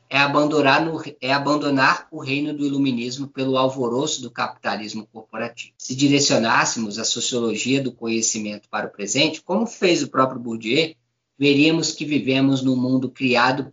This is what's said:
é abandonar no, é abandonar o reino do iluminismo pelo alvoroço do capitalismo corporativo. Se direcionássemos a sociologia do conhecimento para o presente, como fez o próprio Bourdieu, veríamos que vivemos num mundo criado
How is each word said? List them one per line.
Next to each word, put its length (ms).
é 80
abandonar 680
no, 180
é 140
abandonar 760
o 80
reino 360
do 120
iluminismo 640
pelo 300
alvoroço 640
do 100
capitalismo 800
corporativo. 640
Se 160
direcionássemos 1040
a 60
sociologia 800
do 80
conhecimento 800
para 180
o 20
presente, 520
como 260
fez 340
o 60
próprio 320
Bourdieu, 560
veríamos 540
que 140
vivemos 580
num 140
mundo 320
criado 640